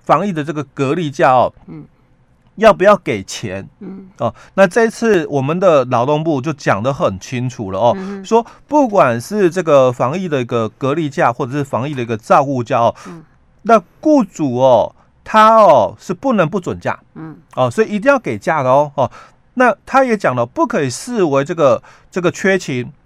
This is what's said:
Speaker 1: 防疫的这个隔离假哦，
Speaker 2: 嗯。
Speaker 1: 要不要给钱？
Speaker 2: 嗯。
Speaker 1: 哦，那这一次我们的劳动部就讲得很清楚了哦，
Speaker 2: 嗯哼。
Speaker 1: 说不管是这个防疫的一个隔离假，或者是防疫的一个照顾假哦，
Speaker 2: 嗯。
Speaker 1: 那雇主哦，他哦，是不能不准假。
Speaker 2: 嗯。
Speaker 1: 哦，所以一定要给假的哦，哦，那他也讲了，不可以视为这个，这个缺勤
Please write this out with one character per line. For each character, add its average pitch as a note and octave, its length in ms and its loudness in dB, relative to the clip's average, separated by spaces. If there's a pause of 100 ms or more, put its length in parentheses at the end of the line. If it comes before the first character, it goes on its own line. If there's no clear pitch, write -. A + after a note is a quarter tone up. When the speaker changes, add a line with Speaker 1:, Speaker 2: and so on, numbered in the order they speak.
Speaker 1:
防 E3 240 0
疫 G3+ 60 -4
的 D#3 100 -6
这 D#3 100 -8
个 D3 120 -8
隔 C#3 300 -6
离 E3+ 140 -4
假 C#3 240 0
哦， A2 200 2 (160)
Speaker 2:
嗯。 D#3 160 -18 (720)
Speaker 1:
要 G#3 160 4
不 E3 120 -2
要 G3+ 140 4
给 A#2+ 260 -6
钱？ G2 440 -12 (120)
Speaker 2:
嗯。 F#3+ 260 -18 (120)
Speaker 1:
哦， A#2 140 -4 (220)
那 G3 100 4
这 A3+ 200 2
一 A#3 40 0
次 G#3 380 0
我 C3+ 160 -2
们 D#3 160 -2
的 D#3+ 280 4
劳 B2+ 200 0
动 D3+ 160 -2
部 D#3 180 -2
就 D3+ 120 -4
讲 B2 280 -2
得 C3 140 -2
很 A2+ 240 -2
清 B2+ 300 -8
楚 G#2 240 -10
了 F#2+ 80 -6
哦， A#2+ 160 2
Speaker 2:
嗯 F#3+ 100 -10
哼。 G3 180 -12
Speaker 1:
说 A3+ 220 0 (220)
不 C#4+ 180 2
管 D3 340 2
是 G3 300 0
这 F3+ 100 -4
个 C#3+ 300 4
防 B2+ 260 -4
疫 F#3 120 -6
的 C#3+ 120 -2
一 B2 40 -4
个 A#2 240 -4
隔 C3+ 260 -4
离 D#3 160 -4
假， C#3 220 0
或 C#3+ 120 -6
者 A#2+ 60 -8
是 C#3+ 140 -4
防 B2+ 240 -4
疫 D#3 60 -8
的 B2+ 60 -6
一 A#2+ 40 -4
个 A2+ 120 -4
照 D3+ 280 2
顾 C3 180 -2
假 B2 160 -2
哦， A#2 160 2 (140)
Speaker 2:
嗯。 E3 160 -20 (380)
Speaker 1:
那 A3 200 4 (180)
雇 D4+ 220 4
主 C3+ 360 -4
哦， B2+ 360 4 (300)
他 A3 320 4
哦， C#3 420 6
是 - 160 -8
不 C4 200 -2
能 F#3+ 140 0
不 F#3+ 120 -4
准 A2 180 -8
假。 G#2 180 -6 (180)
Speaker 2:
嗯。 D#3 220 -16 (200)
Speaker 1:
哦， B2+ 120 0
所 A3 140 -2
以 A3 60 0
一 G#3 100 -4
定 A3 100 0
要 C#4 100 4
给 B2 200 -6
假 D#3+ 240 -2
的 B2+ 80 0
哦， C#3+ 240 2
哦， C3 160 -2 (440)
那 A#3+ 200 2 (100)
他 C4+ 200 2
也 A#3 120 0
讲 D3 200 -2
了， B2 100 -2
不 D#4+ 180 -2
可 A3+ 160 -2
以 C#3 80 -2
视 F#3 360 -4
为 C#3 180 0
这 E3 140 -8
个， C3+ 260 2 (260)
这 - 120 -6
个 E3+ 100 0
缺 F#3+ 260 -2
勤 C3+ 320 -8 (180)